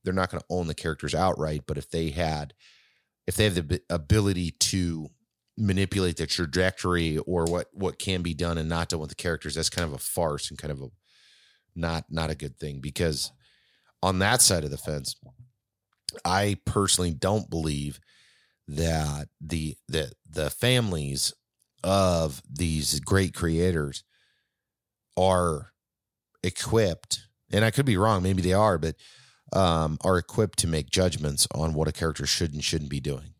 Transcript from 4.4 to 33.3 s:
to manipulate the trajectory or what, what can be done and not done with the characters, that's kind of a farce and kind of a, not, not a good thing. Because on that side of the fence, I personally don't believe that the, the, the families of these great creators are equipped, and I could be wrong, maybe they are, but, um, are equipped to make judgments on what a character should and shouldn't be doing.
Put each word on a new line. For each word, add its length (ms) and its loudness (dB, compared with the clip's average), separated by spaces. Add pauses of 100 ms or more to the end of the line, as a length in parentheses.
to 580 -2 (480)
manipulate 600 0
the 100 -2
trajectory 920 0
or 280 0
what, 280 -2
what 260 -4
can 220 -2
be 140 -2
done 240 -2
and 100 -2
not 200 -2
done 100 -2
with 100 -8
the 60 -14
characters, 400 -4
that's 160 -2
kind 160 -2
of 60 -8
a 60 -10
farce 500 -4
and 100 -14
kind 120 -8
of 100 -8
a, 60 -12 (880)
not, 340 -4
not 200 -2
a 60 -2
good 220 -12
thing. 220 -10
Because 520 -2 (720)
on 160 2
that 220 4
side 220 4
of 80 -4
the 60 -6
fence, 380 -6 (1080)
I 400 2
personally 500 2
don't 360 0
believe 500 -4 (680)
that 640 -2 (140)
the, 340 -4 (140)
the, 200 -2 (200)
the 200 -2
families 840 0 (500)
of 680 2
these 520 -2
great 320 2
creators 720 0 (1120)
are 560 2 (680)
equipped, 840 0 (240)
and 140 6
I 60 4
could 140 2
be 120 4
wrong, 260 4
maybe 180 2
they 120 2
are, 240 4
but, 180 -2 (560)
um, 500 4
are 160 4
equipped 420 0
to 80 0
make 220 -2
judgments 640 2
on 200 0
what 160 0
a 20 -2
character 340 -4
should 280 0
and 100 -6
shouldn't 260 -2
be 120 -4
doing. 380 -6